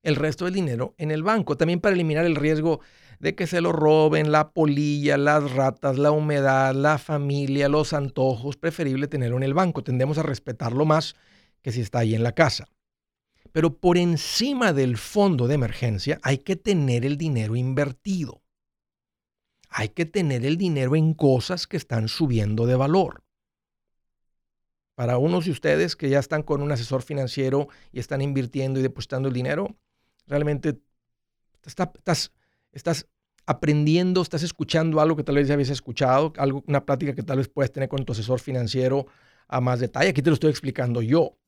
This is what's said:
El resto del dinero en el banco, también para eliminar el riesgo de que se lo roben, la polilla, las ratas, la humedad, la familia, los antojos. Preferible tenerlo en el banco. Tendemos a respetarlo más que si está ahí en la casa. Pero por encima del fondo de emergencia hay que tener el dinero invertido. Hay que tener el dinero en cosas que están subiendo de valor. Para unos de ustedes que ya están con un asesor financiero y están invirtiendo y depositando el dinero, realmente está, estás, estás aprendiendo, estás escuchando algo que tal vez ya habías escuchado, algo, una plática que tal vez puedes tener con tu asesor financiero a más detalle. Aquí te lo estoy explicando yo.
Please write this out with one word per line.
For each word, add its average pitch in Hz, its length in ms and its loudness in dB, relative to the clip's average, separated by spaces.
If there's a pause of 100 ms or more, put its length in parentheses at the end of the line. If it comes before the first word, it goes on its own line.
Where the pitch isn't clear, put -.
El 151 140 0
resto 151 280 -4
del 180 100 -4
dinero 143 440 -4
en 156 120 -6
el 156 120 -2
banco, 202 340 0
también 175 240 0
para 202 140 2
eliminar 165 320 0
el 165 100 2
riesgo 156 440 0 (400)
de - 140 -2
que 208 120 -4
se 175 160 -2
lo 170 100 0
roben, 156 600 4
la 151 180 2
polilla, 147 680 2
las 143 360 2
ratas, 135 440 0
la 147 140 4
humedad, 135 640 2
la 143 240 2
familia, 143 720 -2
los 151 240 0
antojos. 131 640 -2
Preferible 147 480 -4
tenerlo 127 320 -2
en 135 60 -2
el 139 100 0
banco. 175 280 0
Tendemos 131 360 0
a 156 40 -2
respetarlo 127 640 -4
más 156 300 2 (480)
que 127 100 -6
si 120 80 -4
está 120 200 -2
ahí 110 140 2
en 110 80 0
la 117 100 0
casa. - 360 0 (840)
Pero 160 260 0
por 175 180 4
encima 190 800 0
del 127 240 2
fondo 180 480 2
de 139 80 2
emergencia 117 680 -2
hay 135 160 0
que 190 180 -4
tener 135 500 0
el 143 100 -2
dinero 120 400 -2
invertido. 139 840 -4 (1300)
Hay 107 180 -4
que 170 160 -4
tener 147 400 -2
el 156 140 0
dinero 151 380 0
en 160 180 2
cosas 143 520 2
que - 120 -6
están 110 300 -4
subiendo 113 580 0
de 127 80 4
valor. 151 480 2 (1700)
Para 120 220 -2
unos 165 300 0
de - 40 -2
ustedes 160 460 0
que 135 140 -4
ya 139 80 2
están 151 240 -2
con 143 180 -4
un 143 100 -4
asesor 127 320 -4
financiero 135 680 -2 (220)
y 123 100 -10
están 135 200 -6
invirtiendo 135 580 -2
y 131 40 0
depositando 131 460 -4
el 127 60 -2
dinero, 147 420 -4 (500)
realmente 147 520 -2 (840)
está, 180 320 -6
estás, - 360 -4 (380)
estás - 380 -6 (360)
aprendiendo, 165 800 2
estás 160 220 -4
escuchando 160 560 0
algo 156 160 4
que 151 80 -4
tal 143 100 -2
vez 143 140 4
ya 147 60 2
habías 139 160 0
escuchado, 135 680 0
algo, 139 300 -2
una 143 180 0
plática 139 280 -2
que - 100 -6
tal 135 140 -2
vez 131 100 -2
puedes 135 240 -2
tener 135 160 -4
con 135 160 -4
tu - 80 -6
asesor 113 260 -2
financiero 127 720 -2 (400)
a 127 120 -2
más 123 200 0
detalle. 135 300 0
Aquí 139 120 -2
te 165 80 4
lo 151 40 4
estoy 156 160 2
explicando 120 520 -4
yo. 139 340 2 (120)